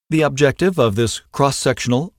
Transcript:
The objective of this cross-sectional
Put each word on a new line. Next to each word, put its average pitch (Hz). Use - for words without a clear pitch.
The 156
objective 143
of 117
this 113
cross-sectional 135